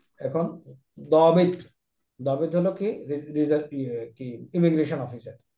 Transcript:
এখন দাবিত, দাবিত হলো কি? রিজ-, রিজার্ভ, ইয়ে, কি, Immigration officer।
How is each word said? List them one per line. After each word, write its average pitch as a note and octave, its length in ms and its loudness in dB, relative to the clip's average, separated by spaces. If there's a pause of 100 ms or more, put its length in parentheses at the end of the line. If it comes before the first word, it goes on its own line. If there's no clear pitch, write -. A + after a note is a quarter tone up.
(180)
এখন D#3 440 -4 (360)
দাবিত, E3+ 600 4 (640)
দাবিত C#3+ 320 -2
হলো F3+ 180 2
কি? G3 320 -6
রিজ-, D3 300 -8
রিজার্ভ, D3+ 380 0
ইয়ে, A#2+ 440 -8
কি, B2 360 -14
Immigration D#3+ 460 2
officer। A#2 360 -12 (220)